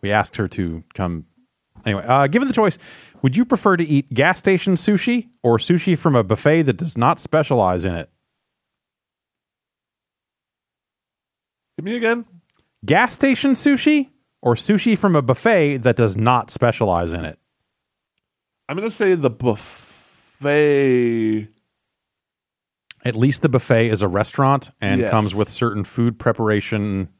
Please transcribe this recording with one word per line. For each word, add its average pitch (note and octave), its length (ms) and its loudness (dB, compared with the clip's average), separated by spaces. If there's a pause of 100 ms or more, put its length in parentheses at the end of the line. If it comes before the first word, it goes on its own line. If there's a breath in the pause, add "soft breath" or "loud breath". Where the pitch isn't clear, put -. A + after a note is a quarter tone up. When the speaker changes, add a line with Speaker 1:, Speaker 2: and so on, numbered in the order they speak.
Speaker 1:
We G2+ 100 -4
asked G#2 260 0
her G2+ 120 -2
to E2 340 -6 (100)
come. F2 320 -6 (600)
Anyway, G2+ 200 -4
uh, C3+ 220 2
given A#3+ 200 0
the B3+ 60 -4
choice, G#3+ 240 0 (440 loud breath)
would C3+ 160 0
you A#3+ 80 2
prefer G3+ 320 0
to E3+ 60 -2
eat C#3+ 300 -2
gas D#3 260 2
station F#3+ 360 0
sushi G#3+ 540 -2 (140)
or A#2 140 4
sushi F3 400 0
from - 180 0
a A#2 80 2
buffet D3 400 0
that C3 140 -2
does E3+ 200 -8
not B2+ 220 0
specialize F#2+ 640 0
in F2+ 100 -4
it? E2 140 -10 (3750)
Speaker 2:
Hit D#3+ 80 -10
me G#3+ 100 -6
again. A#3 300 -2 (600)
Speaker 1:
Gas G#3+ 300 2
station C4+ 380 2
sushi C#4+ 560 2 (320)
or A#2+ 140 2
sushi G#3 420 0
from F#3+ 180 2
a D3 60 4
buffet C#3+ 560 2
that A#2+ 180 2
does G#2 220 0
not A#2+ 340 2
specialize F2+ 640 0
in E2+ 120 -8
it? D#2+ 140 -14 (1300)
Speaker 2:
I'm C#3 60 -8
gonna G#3 140 -6
say G3 260 2
the C#3 140 2
buffet. B2 2250 -2 (1600)
Speaker 1:
At A#2+ 100 -4
least C3 260 0
the D#3 80 2
buffet A#2+ 400 2
is G#2+ 120 0
a G#2 60 0
restaurant C3 640 0 (100)
and G2+ 200 -2
Speaker 2:
Yes. A2 100 -2
Speaker 1:
comes G#2+ 220 0
with G2+ 160 -2
certain G#2 360 -4
food A#2 340 -2
preparation G#2 880 -2 (120)